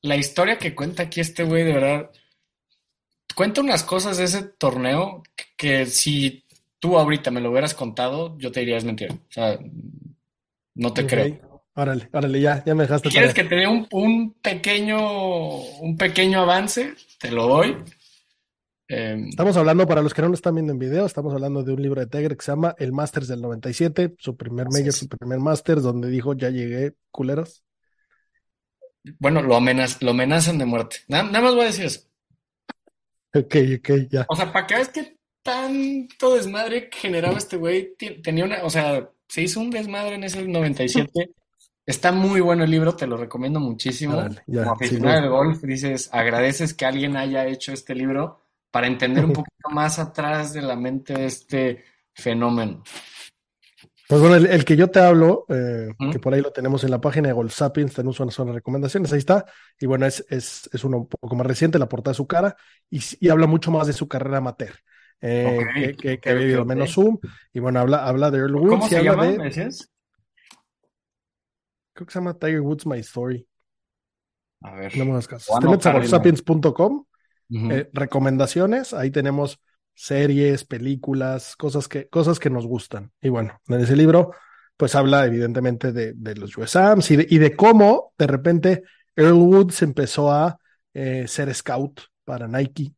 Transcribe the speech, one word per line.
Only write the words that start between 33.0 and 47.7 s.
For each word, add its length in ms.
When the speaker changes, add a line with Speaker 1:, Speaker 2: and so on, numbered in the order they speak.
Speaker 2:
Ok, 220
ok, 100
ya. 180
Speaker 1:
O 80
sea, 160
para 160
que 80
veas 140
qué 280
tanto 920
desmadre 560
generaba 460
este 200
güey, 380
ti-, 260
tenía 240
una, 180
o 60
sea, 400
se 140
hizo 180
un 100
desmadre 460
en 80
ese 240
noventa 360
y 60
siete. 420
Está 260
muy 300
bueno 220
el 80
libro, 240
te 120
lo 100
recomiendo 420
muchísimo. 720
Speaker 2:
Órale, 160
ya, 180
Speaker 1:
Como 200
Speaker 2:
sin 160
Speaker 1:
aficionado 160
Speaker 2:
duda. 60
Speaker 1:
del 100
golf, 320
dices, 500
agradeces 600
que 120
alguien 320
haya 300
hecho 260